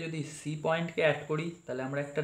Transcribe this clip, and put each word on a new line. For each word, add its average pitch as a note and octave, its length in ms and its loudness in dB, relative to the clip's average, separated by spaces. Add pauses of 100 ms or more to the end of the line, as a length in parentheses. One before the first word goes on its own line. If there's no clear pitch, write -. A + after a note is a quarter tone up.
যদি D#3+ 160 -2 (180)
সি D3+ 140 -4 (120)
পয়েন্টকে E3 400 2
অ্যাড C#3+ 160 6 (100)
করি D#3+ 160 0 (180)
তাহলে B2+ 240 -4
আমরা C#3+ 180 -2
একটা - 180 -4